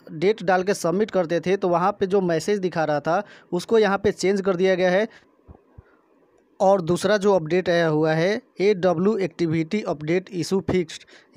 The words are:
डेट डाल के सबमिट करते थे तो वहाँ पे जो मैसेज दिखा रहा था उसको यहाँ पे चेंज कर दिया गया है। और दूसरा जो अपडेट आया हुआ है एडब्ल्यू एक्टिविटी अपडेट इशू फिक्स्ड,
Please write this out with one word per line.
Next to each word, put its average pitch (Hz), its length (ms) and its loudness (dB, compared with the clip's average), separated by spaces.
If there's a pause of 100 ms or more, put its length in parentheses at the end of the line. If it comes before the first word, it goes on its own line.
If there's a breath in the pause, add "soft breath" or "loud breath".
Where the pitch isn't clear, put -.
(120)
डेट 180 320 -2
डाल 185 200 2
के 190 100 -2
सबमिट 185 380 -2
करते 170 280 0
थे 185 180 0
तो 190 120 -2
वहाँ 175 220 2
पे 202 160 -4
जो 196 140 2
मैसेज 175 380 -2
दिखा 175 240 -2
रहा 147 160 0
था 170 240 -2 (280 loud breath)
उसको 180 280 0
यहाँ 196 180 2
पे 196 140 0
चेंज 190 300 -2
कर 190 140 0
दिया 190 200 2
गया 180 140 2
है। 202 180 2 (1500 loud breath)
और 196 220 4
दूसरा 175 360 0
जो 196 160 2
अपडेट 175 360 0
आया 170 180 2
हुआ 156 260 2
है 185 280 0 (200)
एडब्ल्यू 185 560 2
एक्टिविटी 170 640 -2
अपडेट 170 500 -4
इशू 185 280 -4 (120)
फिक्स्ड, 180 320 -4 (320 loud breath)